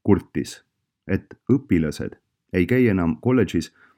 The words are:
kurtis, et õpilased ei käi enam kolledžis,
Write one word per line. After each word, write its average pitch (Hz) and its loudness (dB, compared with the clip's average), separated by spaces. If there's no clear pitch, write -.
kurtis, - -2
et - -6
õpilased 80 -2
ei 92 0
käi 123 2
enam 87 0
kolledžis, 107 0